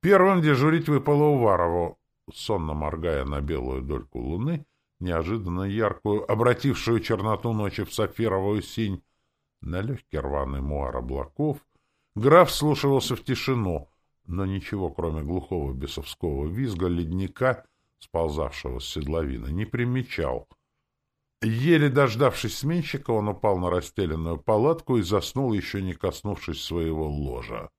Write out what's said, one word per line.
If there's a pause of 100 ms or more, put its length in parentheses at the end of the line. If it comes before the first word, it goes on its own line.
Первым
дежурить
выпало
Уварову. (340)
Сонно
моргая
на
белую
дольку
луны, (320)
неожиданно
яркую,
обратившую
черноту
ночи
в
сапфировую
синь, (580)
на
лёгкий
рваный
муар
облаков, (580)
граф
вслушивался
в
тишину — (380)
но
ничего,
кроме
глухого
бесовского
визга
ледника, (340)
сползавшего
с
седловины,
не
примечал. (960)
Еле
дождавшись
сменщика,
он
упал
на
расстеленную
палатку
и
заснул,
ещё
не
коснувшись
своего
ложа.